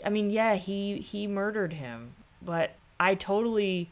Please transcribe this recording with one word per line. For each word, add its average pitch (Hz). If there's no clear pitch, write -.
I 208
mean, 208
yeah, 220
he, 196
he 208
murdered 202
him, 120
but 165
I 185
totally 202